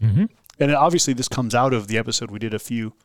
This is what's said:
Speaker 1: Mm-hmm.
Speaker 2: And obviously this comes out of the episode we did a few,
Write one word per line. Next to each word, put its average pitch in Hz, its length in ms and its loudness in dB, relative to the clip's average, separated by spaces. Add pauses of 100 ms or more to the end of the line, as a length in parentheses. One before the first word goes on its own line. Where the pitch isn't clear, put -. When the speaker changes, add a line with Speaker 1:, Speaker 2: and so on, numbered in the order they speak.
Speaker 1:
Mm-hmm. 110 240 4 (340)
Speaker 2:
And 143 160 4
obviously 156 380 2
this 123 140 -2
comes 120 280 -4
out 127 180 2
of 107 140 -2
the 107 100 0
episode 113 340 -4
we 104 80 -10
did 110 140 -6
a 107 60 -4
few, 113 340 -6 (120)